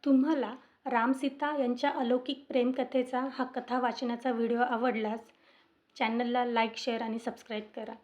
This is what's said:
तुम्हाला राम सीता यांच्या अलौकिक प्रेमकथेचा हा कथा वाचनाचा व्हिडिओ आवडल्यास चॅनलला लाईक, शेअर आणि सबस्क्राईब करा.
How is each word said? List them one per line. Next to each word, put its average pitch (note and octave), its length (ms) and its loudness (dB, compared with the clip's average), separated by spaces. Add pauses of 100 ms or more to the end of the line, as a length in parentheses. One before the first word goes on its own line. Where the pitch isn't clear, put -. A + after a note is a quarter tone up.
तुम्हाला C4+ 500 4 (320)
राम B3 260 2
सीता C#4+ 440 -2
यांच्या B3+ 340 0
अलौकिक B3+ 580 0
प्रेमकथेचा B3+ 720 0 (120)
हा B3+ 120 -2
कथा B3 340 -4
वाचनाचा A#3+ 520 -2
व्हिडिओ A#3 300 0
आवडल्यास A3+ 600 0 (800)
चॅनलला A#3+ 460 0
लाईक, A3+ 320 0
शेअर A3+ 260 -2
आणि A3+ 160 -4
सबस्क्राईब A3 460 -8 (120)
करा. A3+ 280 -10